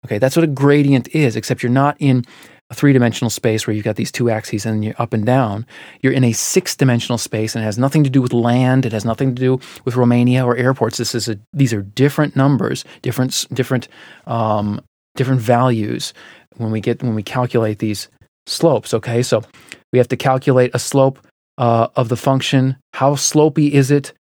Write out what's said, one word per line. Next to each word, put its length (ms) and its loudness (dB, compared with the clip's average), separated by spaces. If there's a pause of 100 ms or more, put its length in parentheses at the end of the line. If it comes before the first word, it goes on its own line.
Okay, 120 -6
that's 180 2
what 80 4
a 40 2
gradient 680 4
is, 200 2
except 280 -4
you're 80 0
not 280 2
in 260 2 (440)
a 40 -14
three-dimensional 560 2
space 380 -2
where 80 -2
you've 100 -4
got 120 -4
these 140 -6
two 180 -2
axes 360 -4
and 180 -2
you're 140 -6
up 160 -8
and 120 -2
down. 400 0 (360)
You're 120 0
in 100 2
a 80 4
six-dimensional 840 0
space, 380 -4
and 60 -4
it 40 -4
has 120 -4
nothing 260 2
to 60 2
do 120 2
with 120 -2
land. 520 2
It 80 -4
has 120 -4
nothing 300 -2
to 60 -10
do 180 0 (260)
with 100 -4
Romania 500 2
or 120 0
airports. 400 0
This 160 -6
is 160 -4
a, 80 -6 (160)
these 200 0
are 80 -4
different 540 -4
numbers, 480 0 (180)
different 300 -4
s-, 220 -6
different, 340 -4 (380)
um, 560 -2 (340)
different 260 0
values 720 0 (440)
when 140 -4
we 100 -4
get, 220 -4
when 120 -2
we 80 -4
calculate 560 -2
these 280 -6 (400)
slopes. 460 0
Okay, 280 -2
so 220 0 (480)
we 80 2
have 80 4
to 100 -4
calculate 560 2
a 60 -2
slope, 400 0 (380)
uh, 380 2
of 140 0
the 80 -2
function. 600 0 (160)
How 220 2
slopey 560 2
is 200 2
it 300 0